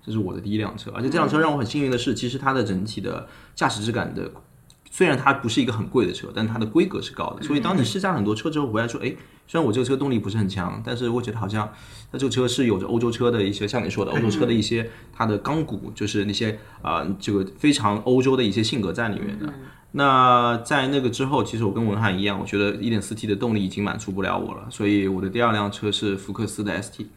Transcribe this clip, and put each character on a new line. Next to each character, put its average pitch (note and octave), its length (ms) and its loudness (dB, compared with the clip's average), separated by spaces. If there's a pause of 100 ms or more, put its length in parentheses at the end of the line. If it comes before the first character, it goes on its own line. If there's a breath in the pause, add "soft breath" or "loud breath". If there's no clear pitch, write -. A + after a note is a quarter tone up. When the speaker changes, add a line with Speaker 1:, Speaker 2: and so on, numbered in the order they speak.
Speaker 1:
这 - 120 -8
是 A2 40 0
我 F#2 160 -2
的 F#2+ 60 -6
第 F#2+ 100 -8
一 G#2+ 80 0
辆 G#2 200 -4
车。” - 180 -12
而 G#2+ 60 -6
且 C3 80 -2
这 E3 80 0
辆 D#3 100 2
车 D3+ 120 2
让 D#3+ 120 4
我 C#3+ 60 0
很 C3+ 80 0
幸 C#3+ 180 -2
运 C3 80 2
的 B2 60 2
是， A#2+ 160 0
其 A#2+ 160 -2
实 C3 80 -6
它 C3+ 160 0
的 B2+ 100 2
整 G2 220 -2
体 A2 160 -8
的 F2 260 -8 (260 loud breath)
驾 - 140 0
驶 G#2+ 160 -2
质 A2+ 80 -2
感 F2 240 -2
的， F2+ 160 -8 (580)
虽 - 160 2
然 D3 120 2
它 C3+ 160 4
不 A#2+ 160 -2
是 C#3 120 2
一 A#2+ 40 4
个 A#2 80 -2
很 G#2+ 140 -2
贵 A#2+ 180 4
的 F2 80 -2
车， - 200 -10
但 A2 140 0
它 A2+ 100 -2
的 A2+ 80 -2
规 E3 200 4
格 - 160 -4
是 - 100 -10
高 - 200 -4
的。 - 100 -12
Speaker 2:
嗯。 - 20 -10
Speaker 1:
所 D4+ 100 -2
以 D4 60 4
当 C4+ 180 0
你 C3 60 4
试 - 160 -2
驾 F#3 140 0
很 A#2+ 100 0
多 G#2 100 2
车 G#2+ 160 -2
之 D#3 80 -2
后 C#3+ 100 0
回 G#2+ 120 0
来 A#2 80 0
说 A2+ 160 -6
：“哎， B2 100 -2 (320 loud breath)
虽 - 140 -2
然 D#3 80 2
我 G#2 60 2
这 B2+ 80 2
个 A#2+ 40 2
车 C3 120 2
动 C#3 120 0
力 B2 80 2
不 G2+ 120 -2
是 G#2+ 80 -2
很 G#2 100 2
强， F#2+ 380 -4
但 B2 100 -4
是 A#2+ 140 -2
我 A#2+ 120 0
觉 A2 120 -6
得 A2+ 40 -6
好 G#2+ 120 -4
像 G#2+ 200 -2 (440 loud breath)
它 C3+ 40 -8
这 C3+ 80 0
个 B2+ 60 0
车 B2+ 160 2
是 A#2+ 180 2
有 G#2 120 4
着 G2 100 -4
欧 A#2 100 0
洲 A#2 140 2
车 A#2+ 180 2
的 A2+ 140 2
一 G2 80 0
些， G2+ 160 -2
像 A2+ 160 0
你 E2 60 -2
说 G2 160 0
的， - 80 -4
Speaker 2:
嗯。 - 20 0
Speaker 1:
欧 A#2 60 2
洲 G#2+ 80 2
车 G#2 160 2
的 A#2+ 80 2
一 A2 80 4
些 A2+ 280 0 (220 loud breath)
它 - 140 -2
的 G#2+ 140 2
钢 D3+ 260 0
骨， - 280 -8
就 G#2 140 -4
是 G2+ 160 0
那 G2+ 80 0
些， G#2+ 260 -2 (240 loud breath)
呃， D#2+ 240 -2 (140)
这 A2 140 -2
个 F#2+ 120 2 (140)
非 D3 140 4
常 G#2+ 320 2
欧 B2+ 160 6
洲 C3 160 4
的 B2+ 40 2
一 A2 80 4
些 A2 140 2
性 A#2 160 0
格 F#2 140 -2
在 A#2 160 -2
里 F#2 100 -4
面 G#2 180 -6
的。” - 140 -6
Speaker 2:
嗯。 - 20 -14 (400 loud breath)
Speaker 1:
那 B2+ 680 6
在 C3+ 240 0
那 C#3 140 2
个 B2 80 2
之 C3 160 -2
后， C3 180 2
其 - 140 -4
实 A2+ 80 0
我 G2 80 2
跟 A2+ 120 0
文 G#2 140 0
翰 G2 180 2
一 G2 60 0
样， G2+ 160 0
我 - 60 -4
觉 - 120 -2
得 G2+ 200 2
一 A2+ 120 -2
点 A2 120 2
四 - 120 -8
T G#2+ 140 -6
的 G2+ 80 2
动 A2+ 180 0
力 G#2 80 2
已 F#2+ 60 0
经 G2 160 -2
满 - 160 -2
足 - 100 -8
不 F#2+ 120 -4
了 F#2 160 0
我 F2+ 160 -4
了， - 160 -12
所 G#2+ 180 0
以 G2+ 180 4
我 F#2+ 160 0
的 F#2+ 80 -2
第 A#2+ 120 -2
二 A#2 100 4
辆 G#2 180 0
车 G#2 220 -2
是 G2+ 240 0
福 F#2+ 160 -10
克 G2+ 160 -2
斯 G#2 160 -6
的 G2+ 80 -2
S F#2 220 -6
T。 - 240 -12